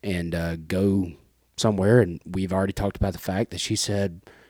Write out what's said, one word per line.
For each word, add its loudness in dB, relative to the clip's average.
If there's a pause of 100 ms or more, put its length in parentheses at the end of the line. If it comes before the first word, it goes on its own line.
and, -4
uh, -2
go 0 (440)
somewhere. 4
And 0 (100)
we've -2
already 0
talked -4
about 0
the -12
fact -4
that -10
she -2
said -2 (300)